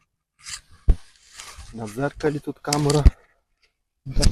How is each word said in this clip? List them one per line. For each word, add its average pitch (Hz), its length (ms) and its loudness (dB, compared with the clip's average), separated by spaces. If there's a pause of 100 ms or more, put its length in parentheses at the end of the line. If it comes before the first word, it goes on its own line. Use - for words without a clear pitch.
(1700)
На 113 140 -10
дзеркалі 143 520 -4
тут - 200 -12
камера. 147 440 0 (1000)
Яка 139 260 2